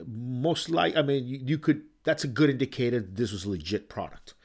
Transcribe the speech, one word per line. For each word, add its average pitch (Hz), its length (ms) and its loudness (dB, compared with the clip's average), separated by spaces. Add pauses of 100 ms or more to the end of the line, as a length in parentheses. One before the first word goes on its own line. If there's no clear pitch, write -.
most 127 600 -2
like-, 165 300 2
I 151 60 6
mean, 139 240 0
you, 135 160 -6
you 147 160 0
could, 151 240 2 (200)
that's 151 200 0
a 147 40 0
good 139 220 4
indicator 123 500 0
that 95 180 -8
this 110 140 0
was 98 140 -6
a 104 60 -2
legit 90 360 -4
product. - 460 -10 (120)